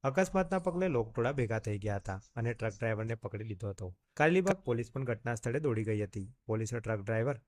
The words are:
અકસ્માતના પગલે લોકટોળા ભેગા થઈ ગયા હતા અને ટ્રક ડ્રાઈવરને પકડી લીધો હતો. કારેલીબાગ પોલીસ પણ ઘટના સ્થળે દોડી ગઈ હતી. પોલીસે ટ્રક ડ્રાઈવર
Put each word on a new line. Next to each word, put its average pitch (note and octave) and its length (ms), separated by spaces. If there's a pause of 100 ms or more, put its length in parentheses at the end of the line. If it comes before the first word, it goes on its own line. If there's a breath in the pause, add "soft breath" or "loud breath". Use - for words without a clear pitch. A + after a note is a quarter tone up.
અકસ્માતના F#3 560
પગલે F3+ 280
લોકટોળા A#2+ 440
ભેગા A2+ 280
થઈ G#2 180
ગયા G2+ 200
હતા F#2+ 200 (160)
અને A#2+ 200
ટ્રક A2 220
ડ્રાઈવરને A2+ 400
પકડી G#2+ 320
લીધો G2+ 240
હતો. F#2 160 (260)
કારેલીબાગ F#3 500
પોલીસ A#2 280
પણ C3 160
ઘટના A#2 280
સ્થળે B2 240
દોડી A2 280
ગઈ G#2+ 140
હતી. G2 240 (200)
પોલીસે A2 340
ટ્રક A2 220
ડ્રાઈવર A2+ 460